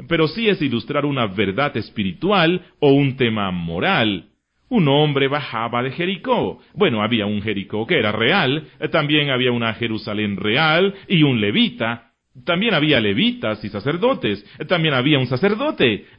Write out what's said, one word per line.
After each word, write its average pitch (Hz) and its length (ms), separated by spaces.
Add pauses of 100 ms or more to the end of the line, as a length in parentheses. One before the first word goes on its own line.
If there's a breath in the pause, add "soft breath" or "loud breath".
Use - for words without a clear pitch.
pero 160 180
sí 214 220
es 185 120
ilustrar 143 440
una 135 220
verdad 101 500
espiritual 165 880 (140 loud breath)
o 143 120
un 139 240
tema 110 360
moral. 95 760 (440)
Un 202 200
hombre 139 400
bajaba 120 520
de 127 100
Jericó. 170 680 (140 soft breath)
Bueno, 143 280
había 110 240
un 104 160
Jericó 107 460
que 165 100
era 107 140
real, 143 560 (120)
eh, 127 100
también 147 400
había 127 220
una 117 240
Jerusalén 107 600
real 156 580 (140 loud breath)
y 165 160
un 131 160
levita. 120 720 (320)
También 190 300
había 147 260
levitas 113 640
y 107 60
sacerdotes. 135 760 (220 loud breath)
También 160 260
había 135 260
un 127 80
sacerdote. 196 800 (120 loud breath)